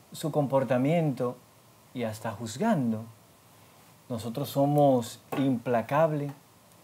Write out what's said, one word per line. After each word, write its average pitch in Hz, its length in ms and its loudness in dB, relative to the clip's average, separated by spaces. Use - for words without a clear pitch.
su 151 180 -6
comportamiento 135 1040 0
y 123 100 -6
hasta 110 280 -6
juzgando. 117 720 -2
Nosotros 120 400 -8
somos 143 680 4
implacables 139 960 0